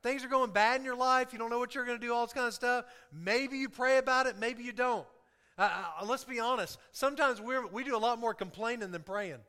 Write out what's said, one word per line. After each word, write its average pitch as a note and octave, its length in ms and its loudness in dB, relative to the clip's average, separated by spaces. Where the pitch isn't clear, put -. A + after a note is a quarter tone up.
Things B3+ 220 -2
are B3+ 60 -8
going B3+ 220 2
bad A3 280 4
in C4 60 -8
your B3+ 100 -4
life. B3+ 380 4
You A3 60 -12
don't A#3 100 -4
know A#3+ 100 0
what B3 160 -4
you're C4 80 -2
gonna A#3+ 160 -4
do, A#3+ 140 -2
all A#3 120 2
this A#3 60 -14
kind B3+ 160 -2
of G#3+ 60 -4
stuff. B3 320 0
Maybe A#3 460 0
you C4+ 100 -2
pray B3+ 300 4
about C4 300 4
it. G3+ 100 -2
Maybe A#3 260 -2
you B3 80 -8
don't. A3+ 340 0
Uh, F#3+ 120 4
uh, G3 60 -6
let's B3+ 180 -2
be B3+ 160 -6
honest. A3+ 400 0
Sometimes C4+ 480 0
we're, B3 260 -2
we G#3+ 160 -6
do B3+ 140 -2
a - 20 2
lot A#3+ 180 2
more A#3 160 -2
complaining G#3 580 -4
than E3 120 -8
praying. F#3+ 460 -6